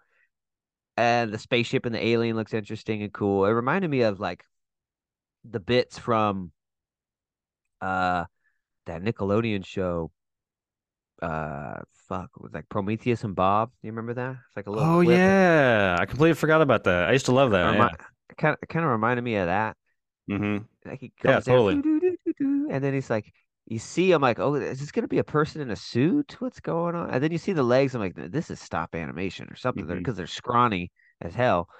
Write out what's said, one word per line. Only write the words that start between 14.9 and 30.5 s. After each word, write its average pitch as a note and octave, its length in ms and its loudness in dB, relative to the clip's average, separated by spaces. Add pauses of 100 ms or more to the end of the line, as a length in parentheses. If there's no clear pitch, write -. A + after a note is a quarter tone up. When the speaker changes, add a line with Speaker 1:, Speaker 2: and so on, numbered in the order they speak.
Speaker 1:
clip. E3+ 160 6
Speaker 2:
yeah. D#3 800 4
I G2 80 2
completely D3+ 260 2
forgot D#3 300 4
about B2 220 2
that. F2 220 4
I G#2 40 4
used C3+ 160 2
to C3 60 2
love C3 180 4
that, F2+ 140 4
Speaker 1:
Remi-, F2 120 2
Speaker 2:
yeah. A#2 120 4 (400)
Speaker 1:
it - 80 -20
kinda, D3+ 260 0
it - 60 -16
kinda E3 180 -2
reminded A#2+ 340 0
me A#2+ 140 -2
of F#2+ 100 2
that. G2 320 -2 (520)
Speaker 2:
Mm-hmm. G#2 360 -2 (240)
Speaker 1:
Like, - 100 -12
he - 140 -16 (100)
Speaker 2:
Yeah, C3+ 100 4
Speaker 1:
comes A2 120 0
down, B2+ 120 4
Speaker 2:
totally. A2 180 4
Speaker 1:
"Doo, D#4 240 0
doo, - 0 -
doo, F4+ 260 0
doo, E4+ 140 -4
doo," C#4 320 -2
and C3+ 120 -2
then C3+ 120 -2
he's C3+ 160 -4
like, A2 200 -2 (360)
you A2+ 120 -6
see, F3+ 340 0
I'm D3+ 80 4
like, B2 180 2
"Oh, C3+ 160 0
is A2+ 240 -4
this C#3+ 140 -10
gonna A#3 160 -4
be B3+ 100 0
a - 60 0
person D3+ 360 -2
in C3 100 -8
a F#2 40 -4
suit? F#3+ 640 -2
What's B3+ 220 -8
going E3+ 340 -4
on?" E3+ 160 -8
And B2+ 120 0
then D#3+ 100 0
you E3+ 40 -4
see - 160 -4
the D3 100 2
legs. B2+ 300 4
I'm A#2 80 -4
like, F#2 140 -4
"Th-, E2+ 160 -12
this C#3+ 180 -6
is D2+ 120 -10
stop E2 340 -6
animation E2 560 -8
or - 60 -18
something," A2 280 -4
Speaker 2:
Mm-hmm. F2+ 180 -6
Speaker 1:
'cause A#2 120 -4
they're F2+ 100 -8
scrawny A#2 680 0 (300)